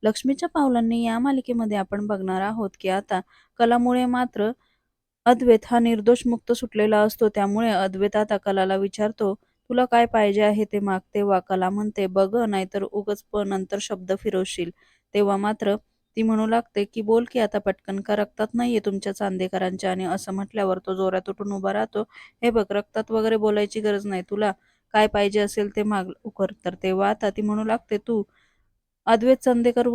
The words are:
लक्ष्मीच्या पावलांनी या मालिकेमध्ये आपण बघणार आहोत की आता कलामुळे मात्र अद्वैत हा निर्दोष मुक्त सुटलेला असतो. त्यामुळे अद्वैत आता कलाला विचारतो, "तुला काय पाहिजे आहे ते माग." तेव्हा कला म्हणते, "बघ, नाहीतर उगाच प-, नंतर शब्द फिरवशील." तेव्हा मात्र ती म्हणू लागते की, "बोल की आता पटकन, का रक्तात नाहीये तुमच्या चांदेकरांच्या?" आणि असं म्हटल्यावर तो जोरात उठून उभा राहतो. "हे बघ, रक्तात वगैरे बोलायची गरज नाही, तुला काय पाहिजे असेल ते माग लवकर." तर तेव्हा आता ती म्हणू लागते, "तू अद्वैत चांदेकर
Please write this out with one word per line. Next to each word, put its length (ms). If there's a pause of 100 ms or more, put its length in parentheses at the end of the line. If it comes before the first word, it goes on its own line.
लक्ष्मीच्या 460
पावलांनी 540
या 160
मालिकेमध्ये 580
आपण 300
बघणार 340
आहोत 280 (100)
की 100
आता 300 (400)
कलामुळे 480
मात्र 420 (760)
अद्वैत 400
हा 140
निर्दोष 460
मुक्त 260
सुटलेला 480
असतो. 300
त्यामुळे 420
अद्वैत 440
आता 220
कलाला 400
विचारतो, 560
"तुला 520
काय 220
पाहिजे 340
आहे 240
ते 160
माग." 180 (140)
तेव्हा 260
कला 300
म्हणते, 380
"बघ, 300
नाहीतर 460
उगाच 420
प-, 200
नंतर 360
शब्द 380
फिरवशील." 520 (420)
तेव्हा 260
मात्र 360 (420)
ती 60
म्हणू 240
लागते 380
की, 180
"बोल 220
की 140
आता 200
पटकन, 420
का 140
रक्तात 380
नाहीये 320
तुमच्या 300
चांदेकरांच्या?" 760
आणि 140
असं 280
म्हटल्यावर 460
तो 160
जोरात 340
उठून 240
उभा 200
राहतो. 300 (400)
"हे 80
बघ, 200
रक्तात 400
वगैरे 280
बोलायची 420
गरज 260
नाही, 220
तुला 220 (420)
काय 140
पाहिजे 320
असेल 360
ते 100
माग 220
लवकर." 440 (140)
तर 180
तेव्हा 260
आता 200
ती 120
म्हणू 220
लागते, 360
"तू 240 (840)
अद्वैत 300
चांदेकर 580